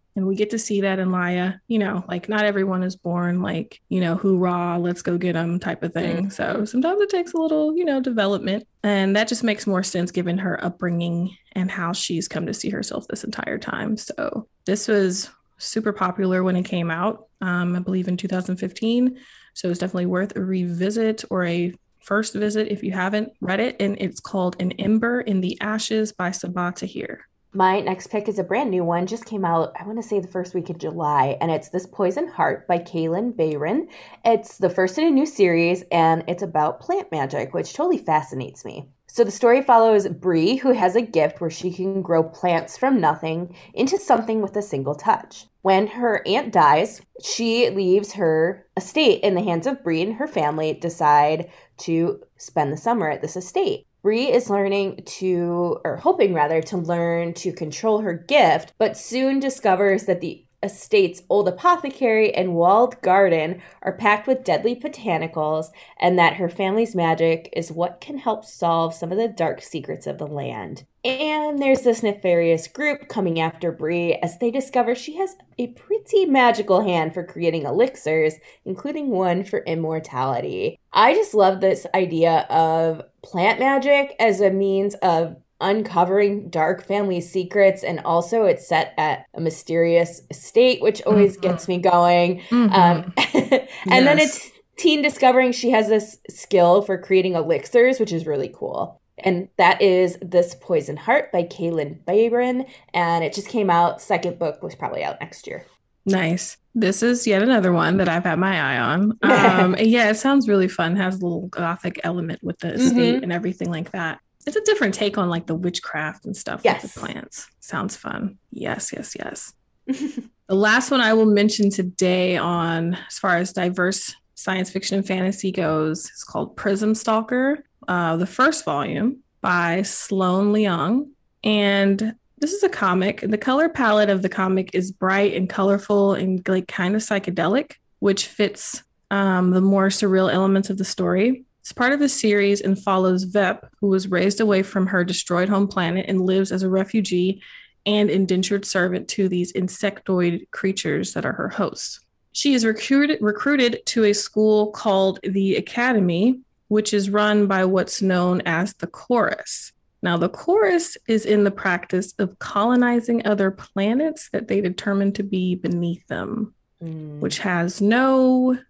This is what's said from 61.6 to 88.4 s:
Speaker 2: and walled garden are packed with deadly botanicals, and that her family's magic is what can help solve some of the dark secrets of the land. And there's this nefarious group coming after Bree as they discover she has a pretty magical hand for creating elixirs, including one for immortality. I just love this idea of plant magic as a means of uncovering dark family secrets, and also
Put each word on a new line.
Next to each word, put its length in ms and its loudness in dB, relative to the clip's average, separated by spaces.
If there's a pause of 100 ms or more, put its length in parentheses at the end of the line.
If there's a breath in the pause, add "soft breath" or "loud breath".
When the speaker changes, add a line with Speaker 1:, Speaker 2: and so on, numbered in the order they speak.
Speaker 2:
and 200 0
walled 460 4
garden 600 2 (220 loud breath)
are 140 -4
packed 300 2
with 180 0
deadly 300 0
botanicals, 920 -4 (340 loud breath)
and 180 4
that 160 4
her 140 -4
family's 460 -2
magic 600 2
is 180 -6
what 280 -4
can 180 -12
help 260 -4
solve 500 -2
some 180 -8
of 60 -2
the 100 0
dark 320 -4
secrets 460 -10
of 120 -10
the 80 -8
land. 580 -10 (200)
And 560 -2
there's 220 4
this 200 2
nefarious 640 2
group 420 -4
coming 300 -2
after 320 -2
Bree 440 -2
as 240 -6
they 120 0
discover 460 -2
she 220 -14
has 180 -4 (220)
a 100 -4
pretty 580 -2
magical 560 4
hand 320 0
for 80 -6
creating 420 -2
elixirs, 720 0 (300 soft breath)
including 460 -6
one 340 0
for 160 -4
immortality. 1200 -4 (140)
I 220 6
just 200 0
love 260 4
this 340 2
idea 460 2 (100)
of 520 2 (200)
plant 380 0
magic 580 2
as 220 4
a 100 6
means 460 0
of 400 0 (240)
uncovering 920 2
dark 360 0
family 340 0
secrets, 600 2
and 180 -4
also 440 2